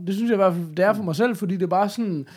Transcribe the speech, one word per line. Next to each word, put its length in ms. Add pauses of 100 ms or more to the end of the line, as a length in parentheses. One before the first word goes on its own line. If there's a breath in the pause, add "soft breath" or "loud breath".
Det 80
synes 160
jeg 40
i 80
hvert 120
fald, 220
det 80
er 100
for 80
mig 140
selv, 200
fordi 180
det 80
er 40
bare 220
sådan, 380 (100)